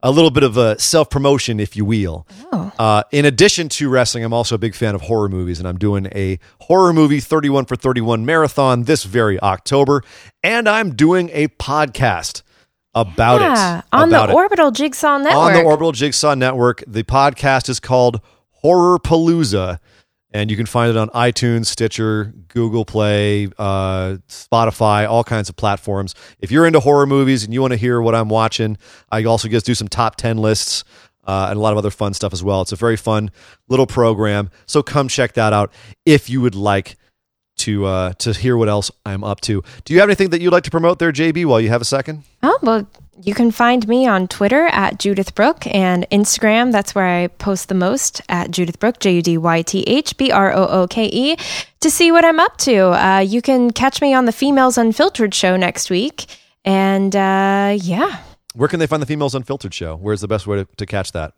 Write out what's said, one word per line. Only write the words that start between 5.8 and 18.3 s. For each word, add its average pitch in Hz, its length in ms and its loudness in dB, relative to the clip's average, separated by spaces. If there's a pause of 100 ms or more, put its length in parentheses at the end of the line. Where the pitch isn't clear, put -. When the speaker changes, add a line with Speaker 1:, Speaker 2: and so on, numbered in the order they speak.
Speaker 1:
a 95 240 -4 (220)
horror 180 320 4
movie 151 260 4
thirty-one 139 460 0
for 127 100 -6
thirty-one 117 500 -2
marathon 139 580 2
this 151 200 0
very 104 380 0
October, 135 600 0 (420)
and 220 260 0
I'm 208 260 -2
doing 170 380 2
a 151 160 -2
podcast 131 920 -4 (520)
about 113 460 2
Speaker 2:
Yeah, 202 380 0
Speaker 1:
it. - 140 -18
Speaker 2:
on 311 160 4
Speaker 1:
About 277 180 4
Speaker 2:
the 196 60 2
Speaker 1:
it. - 20 4
Speaker 2:
Orbital 339 360 4
Jigsaw 285 480 -2
Network. 285 160 2
Speaker 1:
On - 180 4
the 170 100 6
Orbital 156 280 2
Jigsaw 143 440 0
Network. 127 520 0
The 113 160 -6
podcast 135 680 0
is 127 100 -6
called 123 400 0 (440)